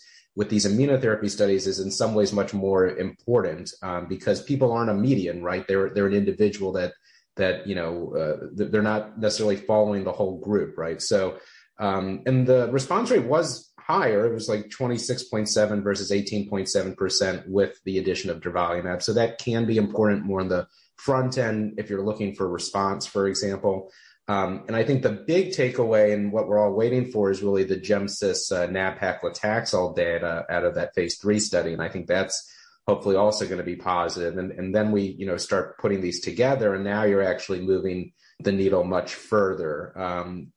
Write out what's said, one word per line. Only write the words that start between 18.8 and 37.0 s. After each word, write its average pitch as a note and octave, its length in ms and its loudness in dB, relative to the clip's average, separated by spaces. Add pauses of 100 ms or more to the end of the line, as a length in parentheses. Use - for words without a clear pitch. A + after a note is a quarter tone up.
So A2 120 -2
that A#2 240 0
can A2+ 280 0
be A2+ 100 2
important G#2 480 2
more F#2+ 160 -2
on F#2 80 -2
the F2+ 180 0 (300)
front C3 400 0
end G#2+ 400 0
if G#2+ 140 -6
you're G2 140 -2
looking G#2 300 -2
for F#2+ 140 -2
response, G2 560 -2
for G2 240 0
example. G2 640 -2 (380)
Um, F#2+ 380 -2
and A2+ 80 -4
I A2+ 80 4
think C3 200 2
the A#2+ 80 4
big E3 400 0
takeaway A2 640 4
and G2+ 180 0
what G#2+ 160 0
we're G#2 100 4
all G#2 140 4
waiting B2 400 0
for G2+ 180 2
is G2 120 0
really G2 220 4
the F#2+ 120 0
Gemcis, G2+ 720 -2
uh, F2+ 160 0
nab-paclitaxel F#2 1300 -2
data E2+ 540 0
out F2 160 0
of E2+ 100 0
that F2 200 -4
phase E2+ 240 -2
three G#2 200 2
study. E2+ 360 0
And D#2+ 80 -4
I E2 80 -4
think F2 180 -8
that's F#2 420 -2 (380)
hopefully G2+ 260 2
also G#2 320 2
gonna F2+ 160 -6
be F2 140 -8
positive. F2 640 -2
And, F#2 140 -6
and F#2 220 -4
then G#2+ 160 2
we, G#2 120 2
you F#2+ 240 -6
know, F2+ 100 -2
start - 420 -2
putting G2+ 220 0
these F2 200 -4
together, A2+ 540 2
and G2 80 -4
now G#2 220 0